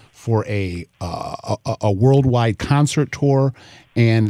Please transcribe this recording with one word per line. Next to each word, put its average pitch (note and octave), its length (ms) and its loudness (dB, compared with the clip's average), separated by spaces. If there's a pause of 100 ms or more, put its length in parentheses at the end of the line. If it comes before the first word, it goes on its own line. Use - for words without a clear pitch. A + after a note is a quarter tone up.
(120)
for A2 340 -2
a, F#2+ 400 -6 (140)
uh, E2+ 420 -8
a, - 140 -6 (140)
a, A2 100 -4
a G#2+ 120 0
worldwide A#2+ 680 2
concert C#3+ 520 0
tour, C3+ 420 0 (440)
and A2+ 340 2